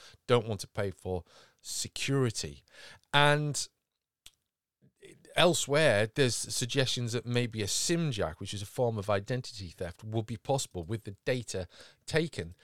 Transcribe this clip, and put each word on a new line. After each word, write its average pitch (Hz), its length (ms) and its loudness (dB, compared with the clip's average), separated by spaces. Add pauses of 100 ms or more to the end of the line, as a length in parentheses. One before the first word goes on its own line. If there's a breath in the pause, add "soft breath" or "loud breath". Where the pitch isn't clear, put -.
(280 loud breath)
don't 120 200 4
want 107 140 -4
to - 60 -12
pay 101 240 -4
for 90 320 -6 (380 loud breath)
security. - 1000 -4 (480 loud breath)
And 147 560 4 (1700)
elsewhere, 143 800 4
there's 127 220 4
suggestions 120 760 -2
that 120 120 -4
maybe 120 380 -2
a 95 40 -2
sim 170 440 0
jack, 85 280 -2
which 98 140 -8
is 101 80 -6
a 104 60 -8
form 117 320 0
of 98 100 -2
identity 101 680 -2
theft, - 280 -10
would 110 240 -2
be 113 100 -6
possible 131 460 -4
with 107 220 -6
the 98 100 -12 (100)
data 117 420 -4 (380 loud breath)
taken 156 480 -2 (100)